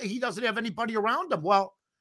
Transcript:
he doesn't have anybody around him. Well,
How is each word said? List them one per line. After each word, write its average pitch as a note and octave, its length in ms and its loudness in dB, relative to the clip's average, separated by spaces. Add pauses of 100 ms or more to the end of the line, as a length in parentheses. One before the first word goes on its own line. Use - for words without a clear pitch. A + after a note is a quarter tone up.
he A#3 180 -4
doesn't A#3 240 -4
have A3 160 0
anybody A3+ 380 -2
around C4 360 0
him. D#3+ 100 -2
Well, G3 340 4 (240)